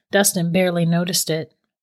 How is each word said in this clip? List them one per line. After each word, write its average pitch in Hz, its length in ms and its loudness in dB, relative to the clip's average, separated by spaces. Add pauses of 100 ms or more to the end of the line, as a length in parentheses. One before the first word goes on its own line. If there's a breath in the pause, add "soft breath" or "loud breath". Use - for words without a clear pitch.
(120)
Dustin 190 400 0
barely 175 340 0
noticed 170 440 0
it. 160 220 -4 (300)